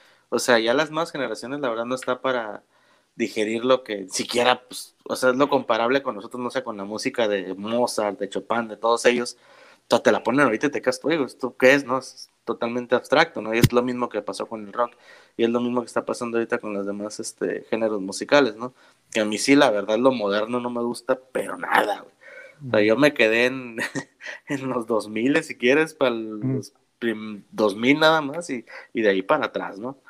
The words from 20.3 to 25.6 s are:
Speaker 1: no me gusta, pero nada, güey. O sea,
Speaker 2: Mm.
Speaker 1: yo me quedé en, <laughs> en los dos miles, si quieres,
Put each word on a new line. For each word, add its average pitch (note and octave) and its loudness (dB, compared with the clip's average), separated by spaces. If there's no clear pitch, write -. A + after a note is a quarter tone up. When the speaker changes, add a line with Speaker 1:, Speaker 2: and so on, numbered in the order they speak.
Speaker 1:
no B2 -6
me A#2+ -6
gusta, A#2+ -4
pero F#2+ -6
nada, - 0
güey. - -20
O - -10
sea, A2 4
Speaker 2:
Mm. G#2 6
Speaker 1:
yo A2 4
me D3 4
quedé A#2 4
en, B2+ -6
<laughs> - -10
en C3+ -6
los A#2+ -4
dos G#2 0
miles, A#2 0
si B2+ -12
quieres, D3+ 2